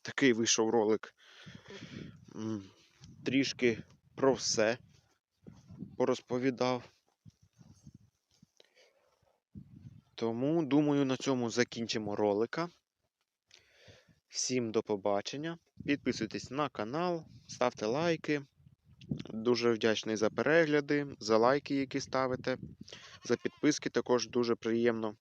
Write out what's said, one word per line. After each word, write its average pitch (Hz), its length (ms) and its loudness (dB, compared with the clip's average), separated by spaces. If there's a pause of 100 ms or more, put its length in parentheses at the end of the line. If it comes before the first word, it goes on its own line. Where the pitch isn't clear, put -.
Такий - 320 2
вийшов 110 360 2
ролик. 110 460 2 (1200)
М, 110 280 -6 (640)
трішки 123 580 0 (320)
про 135 180 4
все 113 440 0 (1200)
порозповідав. 127 880 0 (3250)
Тому, 127 480 0
думаю, 143 420 4
на 131 120 0
цьому 127 320 0
закінчимо 110 680 -4
ролика. 107 540 2 (1600)
Всім 123 420 -2
до 107 120 2
побачення. 107 760 -2 (280)
Підписуйтесь 117 680 -2
на 139 180 -2
канал, 160 540 -4 (240)
ставте - 380 -2
лайки. 151 560 0 (920)
Дуже 117 380 2
вдячний 110 440 0
за 104 140 2
перегляди, 147 800 2 (120)
за 110 180 2
лайки, 135 380 4
які 139 260 -2
ставите, 127 560 -2 (680)
за 120 100 2
підписки, - 540 -2
також 120 380 0
дуже 117 280 0
приємно. 113 640 0